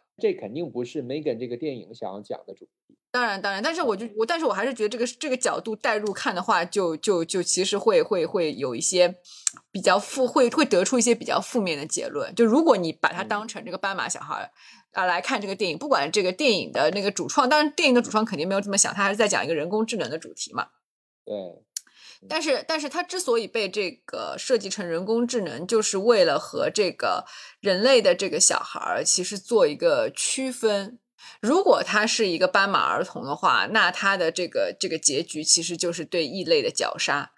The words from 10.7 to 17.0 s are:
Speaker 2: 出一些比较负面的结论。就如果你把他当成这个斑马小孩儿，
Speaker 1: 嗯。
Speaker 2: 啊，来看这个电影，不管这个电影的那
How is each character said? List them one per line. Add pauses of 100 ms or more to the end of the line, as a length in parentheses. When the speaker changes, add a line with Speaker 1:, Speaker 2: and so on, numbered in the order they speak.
Speaker 2:
出
一
些
比
较
负
面
的
结
论。
就
如
果
你
把
他
当
成
这
个
斑
马
小
孩
儿， (480)
Speaker 1:
嗯。
Speaker 2:
啊，
来
看
这
个
电
影，
不
管
这
个
电
影
的
那